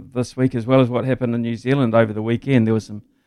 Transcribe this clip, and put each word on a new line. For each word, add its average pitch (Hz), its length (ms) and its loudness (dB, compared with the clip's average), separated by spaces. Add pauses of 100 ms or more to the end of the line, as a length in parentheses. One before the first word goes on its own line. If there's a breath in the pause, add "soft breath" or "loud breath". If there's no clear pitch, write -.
(140)
this 120 240 -6
week, 131 180 0
as 113 100 -6
well 131 140 4
as 127 100 4
what 120 140 -2
happened 123 320 -2
in 117 60 -2
New 117 160 -4
Zealand 127 360 0
over 113 200 4
the 107 80 -4
weekend. 117 440 2
There 110 80 2
were 110 60 2
some 104 220 -10 (260)